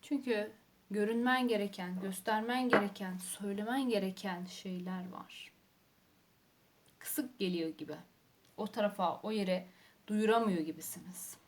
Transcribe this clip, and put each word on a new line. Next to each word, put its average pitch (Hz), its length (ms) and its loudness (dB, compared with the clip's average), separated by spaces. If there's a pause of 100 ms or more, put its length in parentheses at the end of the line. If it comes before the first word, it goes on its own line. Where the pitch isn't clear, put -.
Çünkü 214 440 0 (400)
görünmen 233 560 2
gereken, 196 520 0
göstermen 220 680 0
gereken, 202 480 2
söylemen 208 720 -2
gereken 190 560 0
şeyler 180 640 -6
var. - 420 -14 (1500)
Kısık - 400 -6
geliyor 175 300 2
gibi. 151 260 -8 (600)
O 208 100 -2
tarafa, 202 560 2
o 214 80 -2
yere 190 360 2 (400)
duyuramıyor 214 540 4
gibisiniz. - 760 -8 (100)